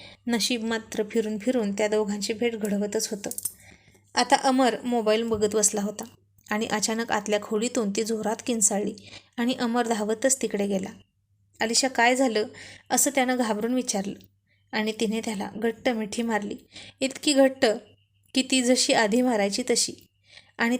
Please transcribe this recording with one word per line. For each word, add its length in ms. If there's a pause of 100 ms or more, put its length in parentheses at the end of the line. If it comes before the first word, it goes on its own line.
(260)
नशीब 380
मात्र 460
फिरून 280
फिरून 340
त्या 160
दोघांची 440
भेट 240
घडवतच 520
होतं. 220 (840)
आता 220
अमर 480
मोबाईल 440
बघत 260
बसला 280
होता 220 (460)
आणि 160
अचानक 460
आतल्या 300
खोलीतून 480
ती 140
जोरात 320 (100)
किंचाळली 480 (420)
आणि 180
अमर 320
धावतच 560
तिकडे 240
गेला. 220 (720)
"आलिशा, 280
काय 280
झालं?" 300 (440)
असं 240
त्यानं 220
घाबरून 380
विचारलं 400 (580)
आणि 280
तिने 200
त्याला 360
घट्ट 320
मिठी 340
मारली, 340 (440)
इतकी 320
घट्ट 340 (680)
की 80
ती 200
जशी 300
आधी 300
मारायची 480
तशी. 220 (680)
आणि 220